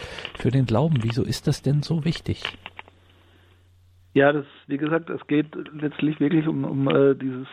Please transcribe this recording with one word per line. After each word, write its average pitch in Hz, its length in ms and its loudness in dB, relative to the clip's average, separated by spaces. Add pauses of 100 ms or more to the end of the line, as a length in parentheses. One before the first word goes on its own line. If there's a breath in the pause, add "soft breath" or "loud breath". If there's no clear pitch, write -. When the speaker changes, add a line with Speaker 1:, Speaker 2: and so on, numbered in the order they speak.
(360 loud breath)
Speaker 1:
für - 140 -2
den 131 140 4
Glauben. 123 380 2
Wieso 113 220 -2
ist - 220 -6
das 147 140 0
denn 147 220 0
so 160 220 -2
wichtig? - 400 -4 (1700 soft breath)
Speaker 2:
Ja, 143 180 6
das, 147 140 -4 (220)
wie 143 100 -4
gesagt, 165 320 -2
es - 160 -10
geht 151 280 0 (180)
letztlich 151 480 -2
wirklich 151 260 2
um, 139 180 -2
um, 135 240 0
äh, 139 280 6
dieses, 131 360 -6